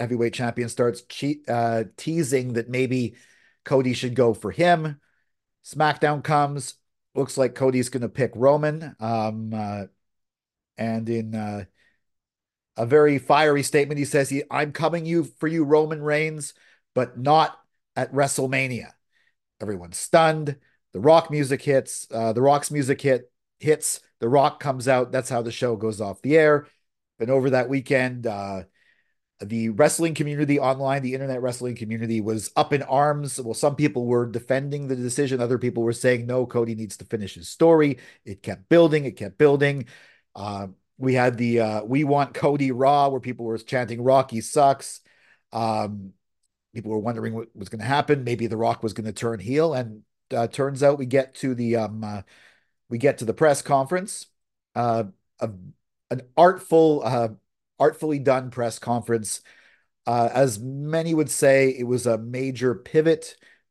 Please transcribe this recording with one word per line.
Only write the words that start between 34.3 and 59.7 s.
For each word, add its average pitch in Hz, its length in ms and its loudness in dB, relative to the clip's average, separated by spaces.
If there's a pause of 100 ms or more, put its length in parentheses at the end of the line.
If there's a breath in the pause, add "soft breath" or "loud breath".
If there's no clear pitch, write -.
the 131 80 -2
decision. 123 440 -2
Other 120 180 0
people 120 240 -2
were 117 120 0
saying, 120 320 0
"No, 127 180 -2
Cody 120 300 -2
needs 107 240 -10
to - 80 -18
finish 104 280 -8
his 85 140 -18
story." 156 480 4 (300 loud breath)
It 101 160 -14
kept 95 260 -10
building. 156 380 6
It 107 100 -8
kept 101 220 -10
building. 143 480 4 (480 soft breath)
Uh, 101 320 -8 (320)
we 131 160 0
had 123 240 2
the, 117 220 2
uh, 107 240 -2
"We 135 200 0
Want 143 300 0
Cody 143 380 0
Raw," 139 360 4
where 135 120 -2
people 117 260 -8
were 113 100 -4
chanting, 120 460 -6
"Rocky 131 400 2
sucks." - 580 0 (520 soft breath)
Um, 107 600 -4 (600)
people 107 160 -10
were 110 80 -2
wondering 113 360 -6
what 113 220 -12
was 95 140 -14
gonna 107 140 -10
happen. 139 400 0
Maybe 117 220 -2
The 110 120 -4
Rock 117 240 0
was 107 100 -4
gonna 107 200 -8
turn 113 280 -6
heel. 147 320 0
And, 113 300 -8 (280)
uh, 117 160 0
turns 135 360 -4
out 143 160 6
we 131 80 -6
get 131 300 0
to 131 180 -4
the, 117 220 0
um, 110 280 -4
uh, 104 180 -8 (680 soft breath)
we 120 80 -4
get 135 200 2
to 120 60 -10
the 107 80 0
press 147 300 2
conference, 147 640 -2 (480)
uh, 117 300 0 (360)
a, 113 100 -4 (600)
an 127 120 -6 (140)
artful, 160 640 6
uh, 117 260 0 (500)
artfully 151 400 0
done 131 320 0
press 117 280 -4
conference. 117 640 -4 (640 soft breath)